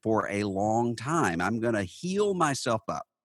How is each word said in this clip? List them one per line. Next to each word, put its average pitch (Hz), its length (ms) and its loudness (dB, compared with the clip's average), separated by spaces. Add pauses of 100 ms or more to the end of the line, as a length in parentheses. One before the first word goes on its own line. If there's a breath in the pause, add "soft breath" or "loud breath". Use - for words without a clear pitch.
for 110 260 2
a 101 140 -2
long 107 540 0
time. 113 420 0
I'm 107 220 0
gonna 113 240 0
heal 196 480 -2
myself 139 560 0
up." 78 140 -6 (220)